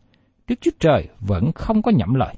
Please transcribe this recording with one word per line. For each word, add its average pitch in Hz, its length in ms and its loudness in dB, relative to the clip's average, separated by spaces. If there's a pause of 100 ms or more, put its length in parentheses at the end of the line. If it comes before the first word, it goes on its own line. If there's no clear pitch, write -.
(460)
Đức 240 140 -4
Chúa 339 100 0 (100)
Trời 131 280 2 (120)
vẫn 101 320 -2
không 214 300 -2
có 240 80 0
nhậm 120 240 2
lời. 127 240 -2